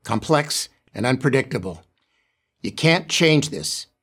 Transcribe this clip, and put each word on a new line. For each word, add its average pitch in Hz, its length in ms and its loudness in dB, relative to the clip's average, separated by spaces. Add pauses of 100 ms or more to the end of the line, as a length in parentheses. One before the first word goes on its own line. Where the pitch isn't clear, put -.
complex, 147 640 -2 (220)
and 104 140 -4
unpredictable. 127 760 -2 (800)
You 101 100 -8
can't 165 360 2
change 156 420 4
this. - 360 -8 (180)